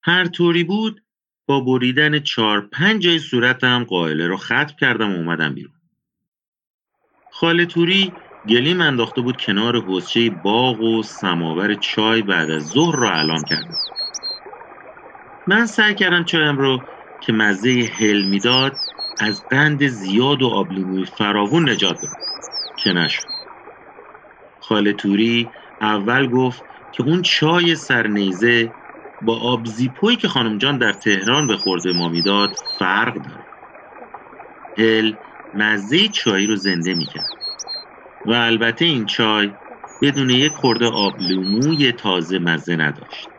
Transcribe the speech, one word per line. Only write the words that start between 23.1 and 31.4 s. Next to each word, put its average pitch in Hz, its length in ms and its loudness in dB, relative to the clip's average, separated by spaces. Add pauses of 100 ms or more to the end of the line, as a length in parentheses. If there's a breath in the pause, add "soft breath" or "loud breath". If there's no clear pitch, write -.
خاله 104 340 2
توری 113 600 0 (280 loud breath)
اول 107 460 2
گفت 123 380 0 (260 loud breath)
که - 120 -4
اون 165 180 2
چای 170 540 2
سرنیزه 113 1000 0 (460)
با 113 180 0
آب 117 260 -2
زیپویی 131 520 0
که 214 100 -2
خانم 113 300 0
جان 135 200 0
در 110 160 2
تهران 113 540 2